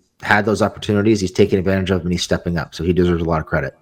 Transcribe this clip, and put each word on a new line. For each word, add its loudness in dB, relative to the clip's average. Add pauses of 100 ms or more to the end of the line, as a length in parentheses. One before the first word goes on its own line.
(220)
had 2
those 0
opportunities. 0
He's -2
taken 2
advantage -2
of 2
them, -8
and -2
he's -2
stepping -4
up. -8
So -8
he 2
deserves 2
a -2
lot -2
of -10
credit. -6